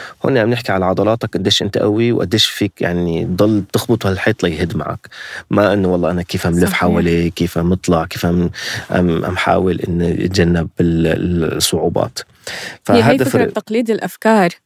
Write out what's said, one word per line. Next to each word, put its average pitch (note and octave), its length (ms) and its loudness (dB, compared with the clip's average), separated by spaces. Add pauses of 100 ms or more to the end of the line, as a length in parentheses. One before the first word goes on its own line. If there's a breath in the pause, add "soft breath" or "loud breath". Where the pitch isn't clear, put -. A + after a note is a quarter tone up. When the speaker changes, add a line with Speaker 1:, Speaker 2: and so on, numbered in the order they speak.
(260 loud breath)
Speaker 1:
هون C3+ 120 2
عم A2 120 2
نحكي A#2+ 220 -2
على F#2 120 0
عضلاتك، G2 520 0
قديش G2 260 0
أنت G#2 160 -4
قوي A#2 340 2
وقديش F2+ 340 0
فيك - 340 -4
يعني F2 440 0
ضل G2+ 380 2 (100)
تخبط A#2 340 0
هالحيط G2 360 -2
ليهد E2+ 340 -2
معك. - 320 -8 (420 loud breath)
ما G2+ 220 4
إنه G2 160 2
والله F2 220 2
أنا F2+ 120 -2
كيف F2+ 240 -4
أملف F2 180 2
Speaker 2:
صحيح. F2+ 100 0
Speaker 1:
حوالي، E2+ 560 2
كيف E2+ 280 -2
أمطلع، F2 480 0
كيف - 200 -6
أم-، F2 240 2 (400 loud breath)
أم-، F2 340 0
أم F2+ 120 -4
حاول F2+ 440 0
إنه E2+ 280 -2
أتجنب F2 600 0 (120)
ال-، E2 760 0
الصعوبات. - 640 -2 (680 loud breath)
Speaker 2:
هي - 80 6
هي A#3 60 6
Speaker 1:
فهذا B3+ 220 4
Speaker 2:
فكرة - 200 2
Speaker 1:
فرق. - 80 -2
Speaker 2:
تقليد A3 380 -2
الأفكار. G3+ 600 2 (160)